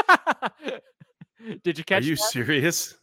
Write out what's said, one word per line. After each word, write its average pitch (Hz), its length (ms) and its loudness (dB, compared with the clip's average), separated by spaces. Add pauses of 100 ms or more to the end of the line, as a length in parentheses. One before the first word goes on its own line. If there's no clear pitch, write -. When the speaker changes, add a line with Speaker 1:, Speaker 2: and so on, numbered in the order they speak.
Speaker 1:
<laughs> - 520 2 (1080)
Did 165 140 -2
you 165 60 -10
catch 190 180 2
Speaker 2:
Are 135 40 0
you 156 100 0
Speaker 1:
that? - 60 -2
Speaker 2:
serious? 151 800 0